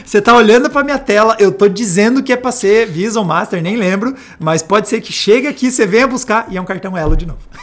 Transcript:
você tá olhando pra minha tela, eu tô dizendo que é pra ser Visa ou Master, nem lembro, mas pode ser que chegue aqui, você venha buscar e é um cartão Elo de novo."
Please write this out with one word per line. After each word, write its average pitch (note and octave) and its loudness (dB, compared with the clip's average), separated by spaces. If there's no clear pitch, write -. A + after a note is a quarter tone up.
você G#3 2
tá A#3 4
olhando A#3+ 4
pra D4 0
minha C#4 -2
tela, A3 2
eu G3 4
tô G3+ 4
dizendo G#3+ 0
que C4+ 0
é A#3+ 0
pra B3 -4
ser A3 2
Visa G3+ -4
ou G#3 0
Master, E3+ -2
nem F#3+ -4
lembro, G#3 -2
mas D#3+ -2
pode G#3 0
ser A3+ -2
que - -14
chegue B3 2
aqui, B3+ -2
você A3+ 0
venha A3 2
buscar A#3 -2
e F#3 -8
é F#3 -6
um F3+ -8
cartão F#3 -8
Elo D#3 0
de E3 -2
novo." D#3 -12